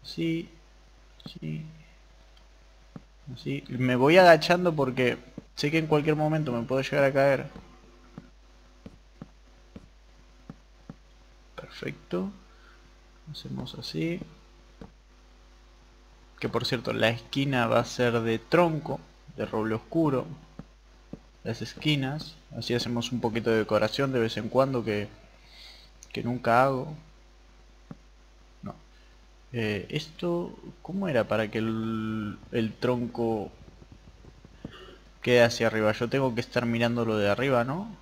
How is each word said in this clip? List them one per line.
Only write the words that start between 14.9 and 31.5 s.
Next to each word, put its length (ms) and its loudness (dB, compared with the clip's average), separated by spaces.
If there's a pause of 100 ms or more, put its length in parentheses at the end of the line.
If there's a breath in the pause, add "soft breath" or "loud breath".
Que 80 -4
por 160 -2
cierto, 280 -2
la 160 2
esquina 580 0
va 140 4
a 40 -2
ser 360 0
de 180 0
tronco, 640 0 (360)
de 80 -4
roble 300 -2
oscuro. 520 0 (1160)
Las 180 -6
esquinas. 760 -2 (200)
Así 180 -2
hacemos 380 -2
un 80 -2
poquito 300 0
de 80 4
decoración 540 0
de 80 2
vez 160 0
en 120 -4
cuando 360 2
que, 240 -2 (1040 loud breath)
que 100 -8
nunca 420 2
hago. 300 -2 (1700)
No. 120 -14 (800 soft breath)
Eh, 380 -2
esto, 680 -6 (260)
¿cómo 260 -4
era 200 2
para 220 0